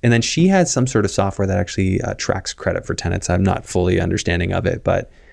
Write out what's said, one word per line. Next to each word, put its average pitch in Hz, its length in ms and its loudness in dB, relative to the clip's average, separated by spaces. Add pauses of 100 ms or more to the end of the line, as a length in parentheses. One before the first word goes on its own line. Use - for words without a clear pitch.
And 120 100 4
then 117 100 4
she 170 260 2
has 185 240 4
some 127 140 0
sort 107 180 2
of 95 60 -2
software 98 360 0
that 92 120 0
actually, 92 440 0
uh, 98 120 -6
tracks - 380 -4
credit 87 340 -4
for - 80 -4
tenants. 90 360 -4
I'm 90 140 2
not 92 200 0
fully 90 360 0
understanding 90 520 -2
of 90 140 -2
it, 85 180 -2
but 90 260 0 (220)